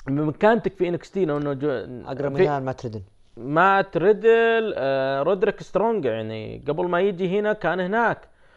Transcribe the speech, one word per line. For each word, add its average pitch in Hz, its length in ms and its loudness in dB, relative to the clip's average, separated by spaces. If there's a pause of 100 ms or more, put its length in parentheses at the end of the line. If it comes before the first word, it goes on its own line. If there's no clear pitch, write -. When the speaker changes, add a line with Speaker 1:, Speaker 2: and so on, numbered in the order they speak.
Speaker 1:
مكانتك 156 680 2
في 180 160 -2
إن 175 40 -2
إكس - 180 -10
تي، 190 140 0
لأنه 147 280 -2
جو-، 127 560 -4
Speaker 2:
أقرب 135 260 -4
Speaker 1:
في 185 80 4
Speaker 2:
مثال 143 200 0
مات 131 220 -8
ريدل. 110 160 -8 (360)
Speaker 1:
مات 180 600 2
ريدل، 226 800 4
آه، 135 440 0
رودريك 190 400 0
سترونج، 202 440 -2
يعني 110 600 -6
قبل 170 200 -2
ما 175 140 0
يجي 190 380 0
هنا 208 140 0
كان 185 260 -2
هناك. 202 500 -2 (280)